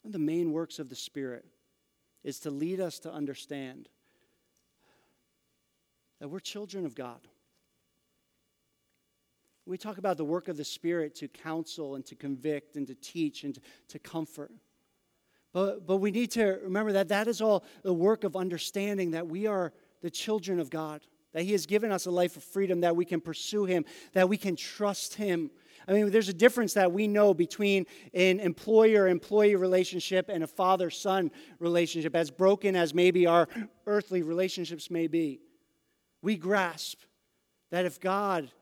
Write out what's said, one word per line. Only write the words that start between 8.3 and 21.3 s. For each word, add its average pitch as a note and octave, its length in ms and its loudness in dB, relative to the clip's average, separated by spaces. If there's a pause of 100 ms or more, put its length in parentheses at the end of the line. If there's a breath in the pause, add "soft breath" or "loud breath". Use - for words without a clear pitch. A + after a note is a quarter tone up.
We F3+ 140 -8
talk G#3+ 180 -10
about F#3 200 0
the D#3 80 -4
work E3+ 220 -2
of F3 100 -6
the C#3+ 60 -8
Spirit E3 520 -4
to D3 120 -12
counsel D#3+ 680 -8
and C3+ 100 -10
to B2+ 100 -20
convict C#3+ 600 -6
and C#3+ 100 -6
to C3 100 -16
teach - 480 -6
and C#3+ 120 -8
to, - 60 -20 (280 soft breath)
to - 100 -18
comfort. - 520 -10 (1000)
But, F#3+ 340 -2
but F#3+ 100 2
we G3+ 140 2
need A3+ 200 -2
to G3+ 320 2
remember G#3 280 -2
that G3 160 2
that G#3 220 0
is G#3 120 -2
all G#3+ 220 4 (180 loud breath)
the F#3+ 120 0
work G3 320 2
of F3 100 -4
understanding F#3 760 -4
that E3 140 -4
we F3+ 220 -4
are F#3 240 0 (300 soft breath)
the E3+ 100 -6
children G3 480 -2
of D3 100 -4
God, D3+ 380 -8 (240)